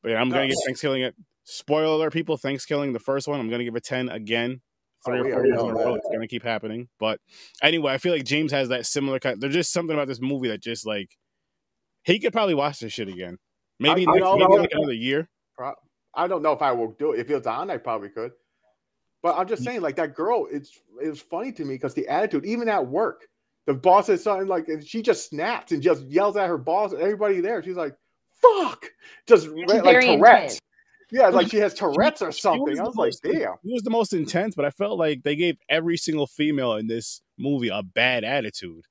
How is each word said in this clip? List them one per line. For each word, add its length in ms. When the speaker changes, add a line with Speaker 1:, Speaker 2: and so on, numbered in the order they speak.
Speaker 1:
but 100
yeah, 80
I'm 100
gonna 120
Speaker 2:
No. 60
Speaker 1:
give 160
Thanksgiving 400
a, 80
spoiler 520
alert, 180
people, 240
Thanksgiving, 560
the 80
first 260
one, 140
I'm 100
gonna 140
give 100
a 60
ten 280
again. 520
Speaker 2:
Oh, 40
Speaker 1:
Three 80
or 60
Speaker 2:
we 60
Speaker 1:
four 100
Speaker 2:
already 100
Speaker 1:
years 100
in 60
Speaker 2:
know 60
Speaker 1:
a 120
row, 100
Speaker 2:
that. 100
Speaker 1:
it's 80
gonna 160
keep 160
happening. 440
But 180
anyway, 300
I 60
feel 140
like 120
James 280
has 160
that 180
similar 320
kind, 220
there's 140
just 180
something 220
about 120
this 140
movie 300
that 120
just, 240
like, 300
he 160
could 120
probably 220
watch 240
this 140
shit 160
again. 300
Maybe 260
Speaker 2:
I, 40
I 40
Speaker 1:
next, 100
Speaker 2:
don't 140
Speaker 1:
maybe, 160
Speaker 2:
know. 80
Speaker 1:
like, 100
another 200
year. 360
Speaker 2:
Pro-, 180
I 140
don't 140
know 100
if 100
I 80
will 220
do 200
it. 60
If 100
it 60
was 140
on, 220
I 80
probably 300
could. 220
But 160
I'm 120
just 140
Speaker 1:
Mm. 40
Speaker 2:
saying, 140
like, 160
that 180
girl, 360
it's, 280
it 60
was 120
funny 320
to 120
me 120
'cause 160
the 140
attitude, 400
even 220
at 180
work, 400
the 80
boss 320
says 160
something, 240
like, 220
and 180
she 160
just 260
snaps 440
and 100
just 220
yells 320
at 120
her 100
boss 340
and 100
everybody 380
there. 220
She's 140
like, 200
"Fuck!" 560
Just 200
Speaker 3:
She's 80
Speaker 2:
re-, 120
like, 160
Speaker 3:
very 240
Speaker 2:
Tourette's. 360
Speaker 3:
intense. 60
Speaker 2:
Yeah, 200
like 180
she 100
has 140
Speaker 1:
She, 60
Speaker 2:
Tourette's 440
or 100
Speaker 1:
she 100
Speaker 2:
something. 220
Speaker 1:
was 140
Speaker 2:
I 60
Speaker 1:
the 60
Speaker 2:
was 60
like, 120
Speaker 1:
most, 140
Speaker 2:
"Damn." 320
Speaker 1:
she 80
was 100
the 80
most 220
intense, 420
but 120
I 40
felt 280
like 240
they 140
gave 200
every 280
single 300
female 480
in 120
this 360
movie 300
a 140
bad 420
attitude. 680